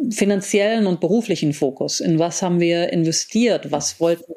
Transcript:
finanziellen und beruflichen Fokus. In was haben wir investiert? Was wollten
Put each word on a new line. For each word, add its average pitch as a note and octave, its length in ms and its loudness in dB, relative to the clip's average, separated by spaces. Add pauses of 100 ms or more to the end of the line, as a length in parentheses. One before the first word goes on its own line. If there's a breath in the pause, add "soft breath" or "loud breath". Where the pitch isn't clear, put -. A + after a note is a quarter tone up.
finanziellen G3+ 800 0
und F3+ 120 0
beruflichen E3+ 540 0
Fokus. C#3+ 460 -4
In E3+ 180 2
was E3 240 0
haben F3 180 2
wir E3+ 320 2
investiert? E3 800 0
Was D3 280 -4
wollten E3+ 380 0